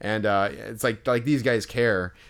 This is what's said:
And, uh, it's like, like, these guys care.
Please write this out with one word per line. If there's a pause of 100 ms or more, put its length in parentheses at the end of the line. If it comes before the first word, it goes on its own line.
And,
uh,
it's
like,
like,
these
guys
care. (160)